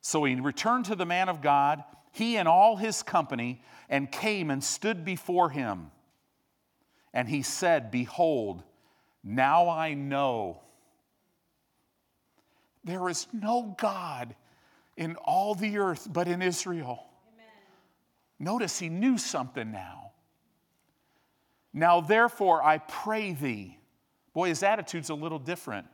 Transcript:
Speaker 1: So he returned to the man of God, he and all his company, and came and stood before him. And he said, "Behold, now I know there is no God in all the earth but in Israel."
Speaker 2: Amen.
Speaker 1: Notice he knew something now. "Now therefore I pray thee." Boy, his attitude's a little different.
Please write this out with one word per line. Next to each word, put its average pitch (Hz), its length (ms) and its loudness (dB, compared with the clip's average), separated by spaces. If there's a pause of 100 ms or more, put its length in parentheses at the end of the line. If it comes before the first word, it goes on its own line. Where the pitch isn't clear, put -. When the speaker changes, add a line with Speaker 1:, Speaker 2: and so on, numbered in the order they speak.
Speaker 1:
So 156 220 0
he 131 100 4
returned 202 520 0
to 214 80 -2
the 185 120 -4
man 180 240 0
of 160 100 -4
God, 143 440 4 (280)
he 226 240 0
and 190 100 2
all 196 300 8
his 208 260 -2
company, 127 600 -2 (260)
and 139 240 0
came 202 380 -2
and 139 120 -2
stood 185 440 -2
before 180 420 2
him. 107 420 -4 (1200)
And 120 160 -2
he 139 140 -2
said, 147 480 0
"Behold, 123 720 0 (640)
now 135 440 4
I 160 260 -2
know 139 680 -2 (2250)
there 180 240 -4
is 170 240 -4
no 220 460 -2
God 160 580 -4 (600)
in 165 200 -6
all 196 380 0
the 208 240 -4
earth 185 320 -2
but 175 180 0
in 180 140 -2
Israel." 170 680 -4 (240)
Speaker 2:
Amen. - 140 -20 (920)
Speaker 1:
Notice 190 400 -2
he 170 100 -6
knew 214 280 0
something 127 560 -4
now. 90 400 -14 (1600)
"Now 175 280 6
therefore 190 640 4
I 156 160 6
pray 208 540 -4
thee." 110 460 -6 (560)
Boy, 180 140 0
his 160 140 -2
attitude's 185 480 0
a 156 40 -4
little 156 240 -6
different. 131 560 -8